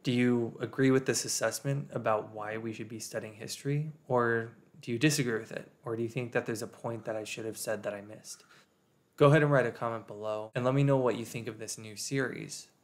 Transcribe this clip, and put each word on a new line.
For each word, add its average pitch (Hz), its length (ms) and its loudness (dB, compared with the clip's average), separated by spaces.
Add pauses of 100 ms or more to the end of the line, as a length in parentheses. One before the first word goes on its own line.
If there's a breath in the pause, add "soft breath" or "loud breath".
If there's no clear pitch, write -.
Do 131 80 0
you 123 480 2
agree 131 320 2
with 131 140 4
this - 200 0
assessment 139 640 -2
about 110 420 0
why 107 240 -8
we 113 160 -6
should 107 160 -10
be 113 100 -10
studying 110 340 -8
history, 143 580 -4 (160)
or 117 460 2 (280)
do - 100 -6
you 117 60 -2
disagree 127 420 2
with 113 120 -10
it? - 200 -10 (140)
Or 117 100 -2
do 113 60 -2
you 117 80 -2
think 120 220 -6
that 117 140 0
there's 117 180 -4
a 110 40 -8
point 117 380 -8
that 113 100 -4
I 107 80 -6
should 110 220 -8
have 110 120 -6
said 107 260 -4
that 104 100 -4
I 101 80 -8
missed? - 420 -16 (760 soft breath)
Go 147 100 8
ahead 147 160 10
and 147 80 4
write 127 160 6
a 113 40 -2
comment 113 360 -6
below, 107 480 -6
and 123 100 0
let 131 80 4
me 143 100 4
know 139 140 4
what 123 200 2
you 117 80 -6
think 113 220 -8
of 110 120 -10
this 110 180 -8
new 110 180 -12
series - 760 -6 (140)